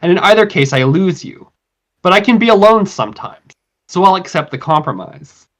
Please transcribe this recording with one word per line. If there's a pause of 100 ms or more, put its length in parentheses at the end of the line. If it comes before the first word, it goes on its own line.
And
in
either
case,
I
lose
you. (520)
But
I
can
be
alone
sometimes, (360)
so
I'll
accept
the
compromise. (120)